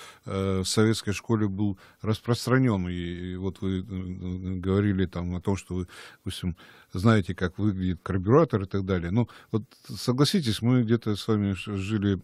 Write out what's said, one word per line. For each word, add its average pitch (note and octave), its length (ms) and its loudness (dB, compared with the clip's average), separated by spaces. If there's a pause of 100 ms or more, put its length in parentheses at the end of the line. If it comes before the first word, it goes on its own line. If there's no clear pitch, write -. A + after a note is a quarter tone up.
(260)
э, G2 360 -2
в F#2 40 -2
советской A2 460 2
школе G#2+ 360 0
был G2 300 -2 (240)
распространен. A2+ 880 0
И, F2+ 40 -4
и F2 420 -6
вот F#2 260 -6
вы, F#2+ 180 0
э, F#2 40 -4
э, F#2 760 -6
говорили F#2+ 460 2
там F2 300 -4
о E2+ 60 -6
том, G2 140 0
что F#2 200 -6
вы, F2+ 120 -4 (300)
допустим, - 400 -6 (360)
знаете, G#2 420 4
как F2+ 240 -4
выглядит F#2 420 0
карбюратор G#2 600 2
и - 20 -8
так G2 200 -2
далее. F2 260 -2
Ну, A#2 180 2 (220)
вот G#2+ 120 -2 (240)
согласитесь, B2+ 760 0
мы B2 180 4
где-то A2 340 0
с - 120 -8
вами G#2 260 2
ш-, G2+ 240 -6
жили, G2 460 0